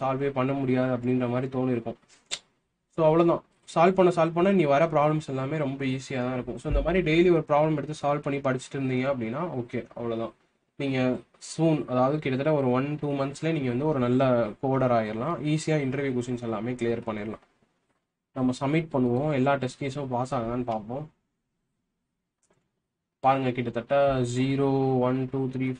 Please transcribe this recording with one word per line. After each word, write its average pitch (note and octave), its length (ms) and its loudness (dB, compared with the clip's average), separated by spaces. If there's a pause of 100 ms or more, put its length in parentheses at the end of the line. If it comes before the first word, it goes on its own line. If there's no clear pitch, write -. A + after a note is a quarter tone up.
சால்வே C3+ 280 -2
பண்ண C3+ 240 0
முடியாது" B2+ 440 0
அப்படின்ற B2 320 0
மாதிரி C3 300 -2
தோணிருக்கும். A#2+ 360 -2 (1000)
So, E3 100 2
அவ்வளவுதான். E3 380 4 (320)
சால்வ் F3 180 6
பண்ண, F3+ 200 6
சால்வ் E3 200 2
பண்ண F3 180 2
நீ F#3 120 4
வர C#3+ 240 4
problems D#3 420 2
எல்லாமே C3+ 280 -4
ரொம்ப C#3 280 -4
easy C3 300 -4
தான் B2+ 180 -2
இருக்கும். A#2+ 260 -6
So, D3+ 140 -4
இந்த C#3+ 180 2
மாதிரி E3+ 220 2
daily F3 200 6
ஒரு D#3 160 2
problem D3+ 280 2
எடுத்து D3 260 -6
சால்வ் D3 160 0
பண்ணி C#3+ 220 -4
படிச்சுட்டு C3 340 -2
இருந்தீங்க C3 340 -2
அப்படின்னா, C3 560 -4
ஓகே, A#2+ 300 -8
அவ்வளவுதான். A2+ 380 -6 (440)
நீங்க C3 420 0 (400)
soon, D#3+ 280 2
அதாவது B2+ 320 2
கிட்டத்தட்ட C#3+ 420 0
ஒரு B2+ 80 2
one, C#3 340 0
two D3 40 -2
மந்த்ஸ்லயே C#3+ 460 -2
நீங்க C3+ 160 -2
வந்து B2 180 0
ஒரு D3 120 0
நல்ல B2 500 2 (140)
coder C3 280 2
ஆயிரலாம். A#2 540 -2
Easy D#3 400 0
interview C3 340 -2
questions A#2+ 240 -4
எல்லாமே A2+ 300 -4
clear A#2 340 -2
பண்ணிடலாம். G#2+ 340 -8 (920)
நம்ம B2+ 280 0
submit D#3 320 0
பண்ணுவோம், B2+ 400 0
எல்லா C3+ 220 2
test B2+ 300 -4
கேஸும் C#3 220 -6
பாஸ் B2+ 280 -4
ஆகுதான்னு A#2+ 300 -4
பார்ப்போம். A#2+ 460 -8 (2000)
பாருங்க, C3 300 2
கிட்டத்தட்ட B2+ 680 0 (160)
ஜீரோ, C3+ 640 2
ஒன், B2+ 340 0
டூ, C3+ 160 -2
த்ரீ, B2+ 320 -4